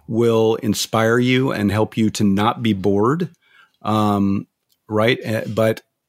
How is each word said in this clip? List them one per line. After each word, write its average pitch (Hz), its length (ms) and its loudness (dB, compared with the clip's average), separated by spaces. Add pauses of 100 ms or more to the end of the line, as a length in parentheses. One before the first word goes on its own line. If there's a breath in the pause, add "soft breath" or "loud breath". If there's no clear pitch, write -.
will 113 500 2
inspire 113 640 0
you 127 340 0
and 98 180 0
help 107 260 -2
you 110 140 2
to - 140 -2
not 104 380 0
be 113 100 2
bored. 104 580 0 (520 soft breath)
Um, 104 640 0 (420)
right. 110 360 0
Uh, 110 240 -4
but 110 340 0 (260)